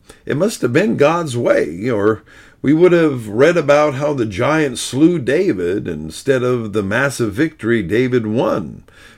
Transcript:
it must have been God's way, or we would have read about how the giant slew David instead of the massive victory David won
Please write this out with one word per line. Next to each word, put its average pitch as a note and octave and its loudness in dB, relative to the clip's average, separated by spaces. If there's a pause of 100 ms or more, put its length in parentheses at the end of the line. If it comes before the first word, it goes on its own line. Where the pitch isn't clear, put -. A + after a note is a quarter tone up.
(240)
it A#2+ -4
must G3+ -2
have A#2+ -2
been F#3+ 0
God's D3+ 2
way, A#2+ -2
or G#2+ 0 (400)
we C3+ 2
would E3+ 6
have D3 2
read C#3 4
about D3 2
how D3 -2
the A#2+ -2
giant B2+ 0
slew D#3+ 2
David A#2 0
instead E2+ -4
of A#2+ -2
the G#2 0
massive A#2 -2
victory A#2 -2
David A#2 0
won G#2+ -4 (340)